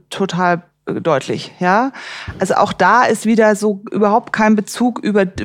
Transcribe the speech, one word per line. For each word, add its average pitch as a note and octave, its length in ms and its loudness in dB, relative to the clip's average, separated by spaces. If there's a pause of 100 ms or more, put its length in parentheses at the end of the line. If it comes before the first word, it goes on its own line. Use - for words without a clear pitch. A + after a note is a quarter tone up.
total F3 540 -2 (220)
deutlich, - 760 -4
ja. G#3 320 0 (480)
Also F#3 160 -2
auch - 180 2
da G#3 300 4
ist A3 240 0
wieder G#3+ 280 4
so G3+ 360 -2
überhaupt G#3+ 420 0
kein A3 220 4
Bezug A3+ 420 -2
über, G3+ 300 0 (180)